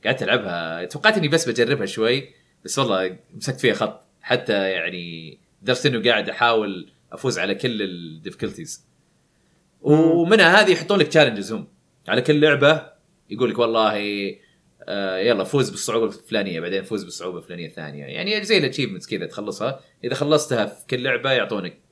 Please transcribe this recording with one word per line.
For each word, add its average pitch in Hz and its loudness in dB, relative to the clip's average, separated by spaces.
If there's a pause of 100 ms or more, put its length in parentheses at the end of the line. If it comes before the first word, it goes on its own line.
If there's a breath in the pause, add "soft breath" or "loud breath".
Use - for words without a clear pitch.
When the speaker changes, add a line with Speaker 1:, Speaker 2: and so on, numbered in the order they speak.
Speaker 1:
قعدت - 0
ألعبها. 87 -2
توقعت 208 0
إني 156 0
بس 156 2
بجربها 117 0
شوي، 117 -2 (360 soft breath)
بس - -6
والله 95 0 (180)
مسكت - -6
فيها 110 4
خط. - -4 (160)
حتى 101 0
يعني 85 -8 (240)
درست 123 0
إنه 117 2
قاعد 107 2
أحاول 110 0 (220)
أفوز 113 -4
على 95 -2
كل 110 -4
ال 85 -10
difficulties. - -10 (1040)
Speaker 2:
مم. 151 6
Speaker 1:
ومنها 170 6
هذه 190 6
يحطون 170 2
لك 160 4
challenges 110 2
هم. 104 -8 (400)
على 117 2
كل 151 4
لعبة 147 4 (440)
يقول 113 0
لك 107 -4
والله، 110 2 (880 soft breath)
آه، 95 -4
يلا 101 2
فوز 123 0
بالصعوبة 113 -2
الفلانية، 98 -4
بعدين 92 -4
فوز 95 -6
بالصعوبة 87 -10
الفلانية 85 -14
الثانية. 73 -14
يعني 202 -6
زي 202 2
ال 139 0
achievements 101 -6
كذا 87 -6
تخلصها. 107 -8 (240 loud breath)
إذا 123 -4
خلصتها 147 0
في - -14
كل 123 -4
لعبة 127 0
يعطونك، 101 -2 (140)